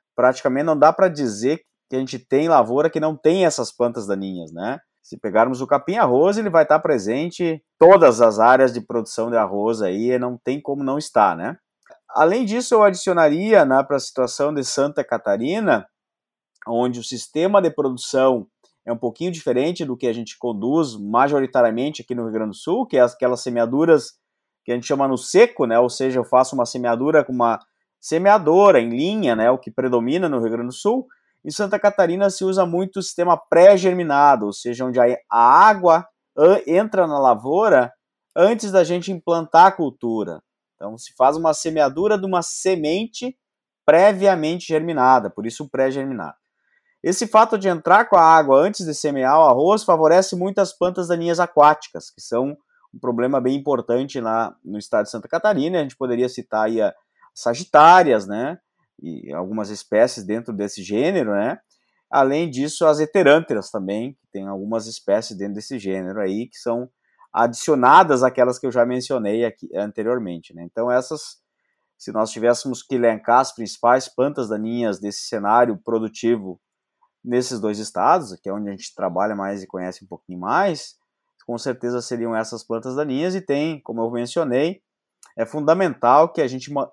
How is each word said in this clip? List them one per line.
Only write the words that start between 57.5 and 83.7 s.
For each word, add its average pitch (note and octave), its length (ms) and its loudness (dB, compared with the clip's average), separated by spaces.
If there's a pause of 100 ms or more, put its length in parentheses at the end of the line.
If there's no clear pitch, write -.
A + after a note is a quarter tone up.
né? B2+ 320 -8 (420)
E C#2 320 -16
algumas G2 360 -8
espécies G#2+ 540 0
dentro A2+ 300 -8
desse G2+ 300 -8
gênero, A#2+ 480 -2
né? G#2+ 280 -4 (500)
Além C#3 400 0
disso, C#3+ 360 -4
as D3+ 140 2
heterânteras D3+ 720 0
também, G#2+ 420 -8
que - 180 -20
tem G2 160 -14
algumas G#2 380 -8
espécies A2 500 -4
dentro G2 200 -10
desse A2 240 -12
gênero F#2+ 400 -8
aí, G#2 280 -6
que - 100 -20
são B2 320 -8 (440)
adicionadas C#3+ 880 4
àquelas B2+ 380 0
que C#3 80 -6
eu B2 40 -6
já A#2+ 140 2
mencionei A#2+ 600 -4
aqui - 300 -8
anteriormente, G#2 800 -8
né? E2+ 100 -18
Então, A2+ 280 -6
essas, B2+ 460 -4 (600)
se - 140 -16
nós A2 180 -2
tivéssemos A#2 540 -4
que C3+ 120 -8
elencar A#2+ 440 0
as C3 160 -4
principais A#2+ 520 -2
plantas C3 420 -6
daninhas A2 500 -6
desse G2+ 220 -10
cenário A2 600 0
produtivo A2 760 -4 (640)
nesses B2 360 -4
dois G#2 200 -6
estados, G#2+ 560 -2
que - 140 -16
é F#2+ 40 -8
onde G#2 140 -10
a G2+ 40 -10
gente - 220 -16
trabalha G2 420 -4
mais G2 280 -8
e F#2 40 -20
conhece F#2 360 -12
um F#2+ 40 -20
pouquinho F2+ 320 -18
mais, D3+ 560 -4 (500)
com A#2+ 120 -10
certeza B2 440 -8
seriam A#2 340 -8
essas A2 280 -8
plantas A#2 320 -10
daninhas, D3+ 400 -4
e F#3+ 60 -8
tem, D3+ 400 -4